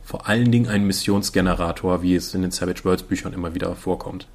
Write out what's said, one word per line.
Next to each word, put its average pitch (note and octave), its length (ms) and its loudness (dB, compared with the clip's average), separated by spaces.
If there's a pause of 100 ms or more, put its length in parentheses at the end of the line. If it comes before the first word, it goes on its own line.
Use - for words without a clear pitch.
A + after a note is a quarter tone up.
Vor - 240 -12
allen A#2 240 4
Dingen A#2+ 160 4
einen G2+ 180 2
Missionsgenerator, F2+ 1160 0
wie F2+ 100 4
es F2 220 0
in F#2 80 0
den F2+ 80 0
Savage F2+ 340 -4
Worlds F#2 160 2
Büchern F#2 320 -4
immer F2 220 -6
wieder F2+ 200 -4
vorkommt. - 600 -6